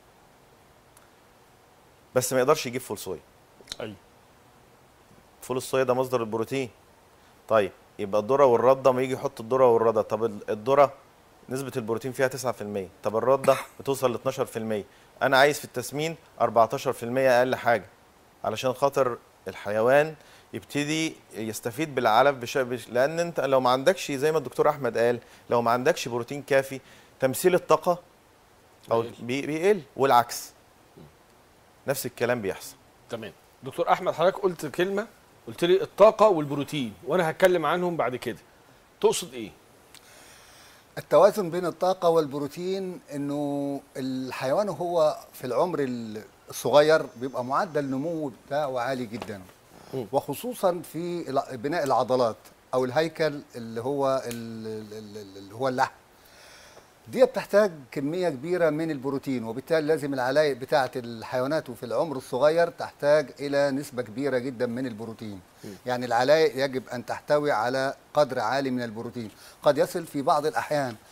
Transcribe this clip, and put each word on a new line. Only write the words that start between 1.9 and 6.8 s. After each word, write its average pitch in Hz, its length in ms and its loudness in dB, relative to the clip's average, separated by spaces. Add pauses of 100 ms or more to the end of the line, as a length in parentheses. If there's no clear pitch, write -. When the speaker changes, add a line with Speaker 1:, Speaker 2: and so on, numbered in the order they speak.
Speaker 1:
بس 127 180 0
ما 131 60 2
يقدرش 135 280 2
يجيب 123 140 -8
فول 110 180 -10
صويا. 85 220 -10 (600)
Speaker 2:
أيوة. 110 140 -10 (1500)
Speaker 1:
فول 127 140 -4
الصويا 131 280 0
ده 123 100 2
مصدر 127 260 0
البروتين. 113 500 -4 (760)